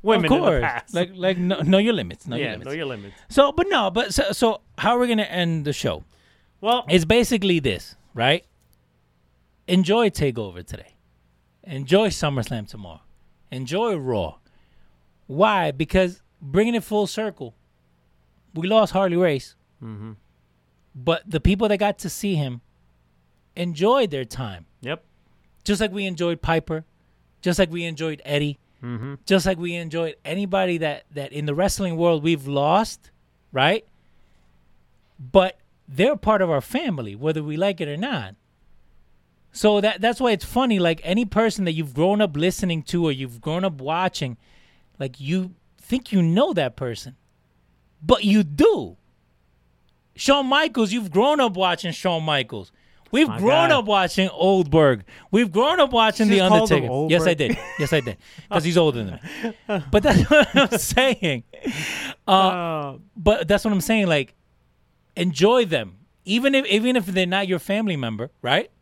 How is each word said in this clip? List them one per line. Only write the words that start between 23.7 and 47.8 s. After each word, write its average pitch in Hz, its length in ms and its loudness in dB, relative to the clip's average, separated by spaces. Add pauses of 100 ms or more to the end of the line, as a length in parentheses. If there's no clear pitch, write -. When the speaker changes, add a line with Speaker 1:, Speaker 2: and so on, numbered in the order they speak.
Speaker 2:
their 135 140 -6
time. 101 420 -10 (140)
Speaker 1:
Yep. 147 240 -10 (580)
Speaker 2:
Just 208 180 -2
like 208 120 -2
we 202 120 -6
enjoyed 170 380 -4
Piper. 160 420 -2 (580)
Just 180 180 0
like 175 100 2
we 170 140 -6
enjoyed 160 400 -6
Eddie. 147 340 -2 (240)
Speaker 1:
Mm-hmm. 123 320 -8 (100)
Speaker 2:
Just 190 220 2
like 190 120 0
we 175 180 -6
enjoyed 165 480 -6
anybody 185 540 -2
that, 151 340 -4
that 139 200 -10
in 147 140 -6
the 147 80 -2
wrestling 180 420 0
world 165 280 0
we've 151 240 -2
lost, 151 640 0 (400)
right? 156 340 2 (1300)
But 185 400 2 (280)
they're 185 300 0
part 208 260 2
of 170 80 0
our 139 100 0
family, 156 540 -6
whether 156 300 -4
we 151 120 -6
like 190 240 -2
it 160 80 -4
or 147 80 -8
not. 165 380 -8 (1160)
So 208 280 2
that, 196 200 -2
that's 226 200 -2
why 247 100 2
it's 202 140 -2
funny, 233 340 0
like, 165 240 0
any 208 220 -2
person 208 400 0
that 170 80 -2
you've 156 200 -6
grown 185 280 2
up 165 160 0
listening 170 480 -2
to 175 220 -2
or 147 60 0
you've 123 280 -10
grown 170 240 -4
up 151 160 -4
watching, 156 560 -4 (640)
like, 135 200 -8
you 185 340 -4 (260)
think - 320 -6
you 185 100 4
know 220 300 2
that 143 240 -2
person, 131 400 -10 (840)